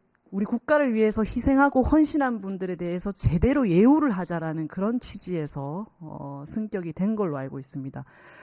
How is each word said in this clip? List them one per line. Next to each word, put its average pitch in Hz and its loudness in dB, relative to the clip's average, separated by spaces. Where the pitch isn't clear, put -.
우리 196 -2
국가를 269 0
위해서 220 2
희생하고 269 2
헌신한 277 2
분들에 190 -6
대해서 175 -4
제대로 208 2
예우를 254 6
하자라는 160 -4
그런 220 -2
취지에서, 160 -6
어, 143 -12
승격이 202 -6
된 202 -2
걸로 185 -2
알고 135 -8
있습니다. 135 -10